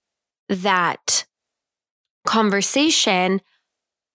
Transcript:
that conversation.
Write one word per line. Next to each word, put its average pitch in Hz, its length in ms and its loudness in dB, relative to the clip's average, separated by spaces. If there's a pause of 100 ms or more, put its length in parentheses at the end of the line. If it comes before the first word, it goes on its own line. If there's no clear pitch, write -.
(480)
that 185 760 -2 (1000)
conversation. 196 1160 0 (720)